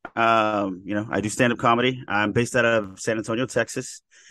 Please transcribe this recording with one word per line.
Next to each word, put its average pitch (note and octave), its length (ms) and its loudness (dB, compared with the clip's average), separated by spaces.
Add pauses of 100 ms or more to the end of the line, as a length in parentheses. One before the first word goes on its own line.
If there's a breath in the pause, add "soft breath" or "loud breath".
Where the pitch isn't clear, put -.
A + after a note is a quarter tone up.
(160)
um, G#2+ 720 2
you G#2 100 -4
know, G#2+ 140 -2
I G2+ 120 0
do G#2+ 80 -2
stand-up A#2+ 300 2
comedy. B2+ 480 2
I'm G#2 240 0
based A#2 240 0
out A#2+ 100 4
of G#2 340 0
San A2+ 180 -2
Antonio, A2+ 280 -4
Texas. - 560 -6 (300 soft breath)